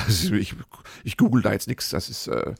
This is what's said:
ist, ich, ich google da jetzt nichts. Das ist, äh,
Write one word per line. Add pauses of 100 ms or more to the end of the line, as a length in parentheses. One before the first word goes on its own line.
ist,
ich, (480)
ich
google
da
jetzt
nichts.
Das
ist,
äh,